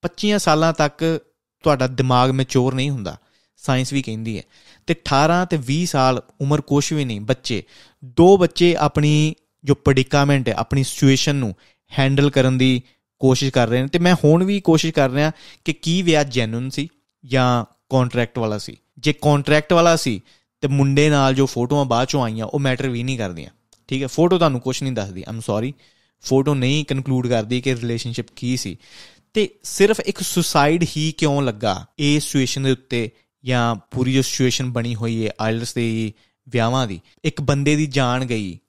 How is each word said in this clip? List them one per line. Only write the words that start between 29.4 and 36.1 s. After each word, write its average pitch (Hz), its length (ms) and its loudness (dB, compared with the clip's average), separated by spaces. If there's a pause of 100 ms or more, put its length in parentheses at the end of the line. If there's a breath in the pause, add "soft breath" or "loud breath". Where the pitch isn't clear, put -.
ਸਿਰਫ - 380 2
ਇੱਕ - 200 -6
ਸੁਸਾਈਡ 165 640 2 (120)
ਹੀ 156 160 -2
ਕਿਉਂ 143 300 0
ਲੱਗਾ 104 440 -4 (120)
ਇਹ 147 220 2
ਸਿਚੁਏਸ਼ਨ 135 420 -2
ਦੇ 135 80 0
ਉੱਤੇ, 120 400 -4 (340)
ਜਾਂ 120 300 0
ਪੂਰੀ 127 380 -4
ਜੋ 131 100 2
ਸਿਚੁਏਸ਼ਨ 127 500 -2
ਬਣੀ 120 220 -4
ਹੋਈ 113 320 -4
ਹੈ 101 40 -4 (100)
ਆਈਲੈਟਸ 113 340 -4
ਦੇ 113 380 -4 (360)